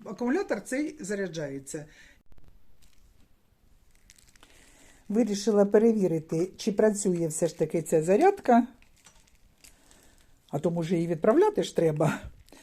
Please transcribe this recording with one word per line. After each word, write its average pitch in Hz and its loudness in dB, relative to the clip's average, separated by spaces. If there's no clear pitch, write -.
акумулятор 247 -4
цей 294 -6
заряджається. 160 -8
Вирішила 208 0
перевірити, 185 2
чи - -4
працює 202 2
все 160 -2
ж 160 -8
таки 165 -2
ця 160 0
зарядка. 240 4
А 151 -8
то, 170 -2
може, 170 -4
її 170 0
відправляти 220 2
ж - -8
треба. - 0